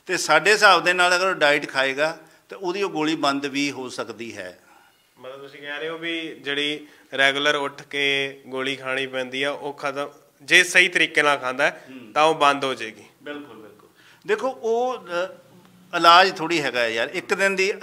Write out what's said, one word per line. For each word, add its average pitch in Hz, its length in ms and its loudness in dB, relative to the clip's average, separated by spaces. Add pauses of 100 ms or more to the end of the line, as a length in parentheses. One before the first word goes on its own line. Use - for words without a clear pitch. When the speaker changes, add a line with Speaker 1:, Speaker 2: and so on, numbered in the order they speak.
Speaker 1:
ਤੇ 185 100 -2
ਸਾਡੇ 160 360 4
ਹਿਸਾਬ 196 320 6
ਦੇ 175 80 4
ਨਾਲ 180 240 4
ਅਗਰ 185 100 2
ਉਹ 185 80 0
ਡਾਈਟ 147 340 2
ਖਾਏਗਾ, 139 500 -2 (300)
ਤੇ - 80 -16
ਉਹਦੀ 190 260 -4
ਉਹ 185 80 -2
ਗੋਲੀ 156 240 -2
ਬੰਦ 143 320 -2
ਵੀ 143 240 -4
ਹੋ 127 180 -10
ਸਕਦੀ 113 480 -12
ਹੈ। 90 220 -16 (600)
Speaker 2:
ਮਤਲਬ 131 220 -20
ਤੁਸੀਂ 139 200 -20
ਕਹਿ 147 200 -12
ਰਹੇ 156 80 -8
ਹੋ 165 100 -10
ਵੀ 165 360 -8 (100)
ਜਿਹੜੀ 147 420 -4 (300)
ਰੈਗੂਲਰ 139 380 2
ਉੱਠ 143 280 -6
ਕੇ 139 640 -4
ਗੋਲੀ 131 300 -6
ਖਾਣੀ 131 300 -6
ਪੈਂਦੀ 127 360 -6
ਆ, 139 80 -2
ਉਹ 143 220 -8
ਖਤਮ, 139 360 -8 (340)
ਜੇ 160 220 6
ਸਹੀ 180 240 2
ਤਰੀਕੇ 160 340 0
ਨਾਲ 147 160 2
ਖਾਂਦਾ 127 260 -2
ਹੈ, - 260 -4
Speaker 1:
ਹੂੰ। 123 220 -20
Speaker 2:
ਤਾਂ 151 120 2
ਉਹ 160 100 4
ਬੰਦ 143 300 2
ਹੋ 135 100 -2
ਜਾਏਗੀ। 110 280 -12 (200)
Speaker 1:
ਬਿਲਕੁਲ, 143 340 -16
ਬਿਲਕੁਲ। 107 320 -20 (380)
ਦੇਖੋ, 220 220 -2
ਉਹ, 240 500 -2
ਅ, - 1000 -10
ਇਲਾਜ 170 400 6
ਥੋੜ੍ਹੀ 160 240 -2
ਹੈਗਾ 123 200 -2
ਹੈ 117 80 2
ਯਾਰ, 113 240 -2
ਇੱਕ 180 220 -4
ਦਿਨ 196 220 0
ਦੀ, 190 160 0 (100)